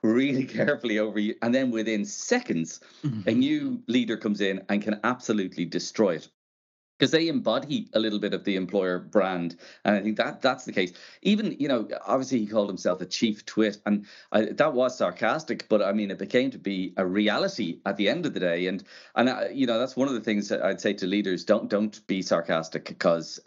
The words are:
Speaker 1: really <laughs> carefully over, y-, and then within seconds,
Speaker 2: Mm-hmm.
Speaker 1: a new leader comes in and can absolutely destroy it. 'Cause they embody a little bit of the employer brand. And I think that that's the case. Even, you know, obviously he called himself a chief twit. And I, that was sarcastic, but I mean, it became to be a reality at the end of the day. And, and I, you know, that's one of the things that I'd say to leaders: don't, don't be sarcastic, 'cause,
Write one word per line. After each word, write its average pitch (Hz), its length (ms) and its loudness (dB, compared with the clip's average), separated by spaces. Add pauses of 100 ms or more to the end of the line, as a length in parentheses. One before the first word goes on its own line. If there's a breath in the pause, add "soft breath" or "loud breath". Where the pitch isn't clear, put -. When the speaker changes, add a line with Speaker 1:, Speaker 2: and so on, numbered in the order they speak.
Speaker 1:
really 131 420 4
<laughs> 110 140 -10
carefully 117 400 0
over, 107 200 0
y-, 107 220 0
and 117 140 2
then 131 160 2
within 110 340 0
seconds, - 720 -2 (240 loud breath)
Speaker 2:
Mm-hmm. 110 260 -2
Speaker 1:
a - 40 4
new 139 540 0
leader 117 300 2
comes 104 240 0
in 95 280 0
and 101 140 2
can 107 200 -2
absolutely 107 640 -2
destroy 90 520 0
it. - 120 -14 (680)
'Cause 131 100 4
they 165 200 2
embody 131 640 -2
a 110 60 4
little 104 200 0
bit 101 160 -2
of 90 80 -4
the 98 120 0
employer 92 440 0
brand. 90 560 0 (280 loud breath)
And 104 120 4
I 98 80 -2
think 107 140 -2
that 120 260 -4
that's 131 220 0
the 110 60 -10
case. 92 220 -2 (300 loud breath)
Even, 208 360 2
you 143 80 0
know, 120 200 0 (180)
obviously 131 320 0
he 107 80 0
called 104 240 0
himself 90 320 -2
a 87 60 -8
chief - 360 0
twit. 104 440 0
And 104 180 2 (260 loud breath)
I, 107 140 4
that 151 300 0
was 127 240 0
sarcastic, 117 680 -2
but 107 140 4
I 98 120 2
mean, 104 180 0
it 90 80 -8
became 127 320 2
to 104 80 -12
be 92 380 -4
a 95 100 2
reality 107 800 0
at 98 100 -2
the 98 100 2
end 156 200 0
of - 80 -4
the 92 40 -4
day. 87 280 0
And, 95 160 -4 (320 loud breath)
and 123 160 4
I, 101 180 -2
you 127 160 0
know, 113 140 2
that's 131 160 -2
one 135 140 0
of 131 40 -2
the 107 80 -4
things 104 280 -2
that 95 140 0
I'd 95 160 0
say 104 140 0
to 98 140 -4
leaders: 98 360 0
don't, 107 280 2
don't 104 340 -2
be 95 160 -2
sarcastic, 82 800 -2
'cause, 85 480 0